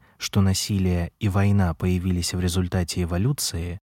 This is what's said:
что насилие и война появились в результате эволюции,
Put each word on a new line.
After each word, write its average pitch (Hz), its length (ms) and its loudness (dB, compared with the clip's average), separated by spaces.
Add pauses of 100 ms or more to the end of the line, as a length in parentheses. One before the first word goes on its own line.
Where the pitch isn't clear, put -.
(160)
что - 240 0
насилие 92 800 0
и 107 100 0
война 98 460 2
появились 90 600 -2
в 90 60 -2
результате 90 640 -2
эволюции, 87 760 -2 (140)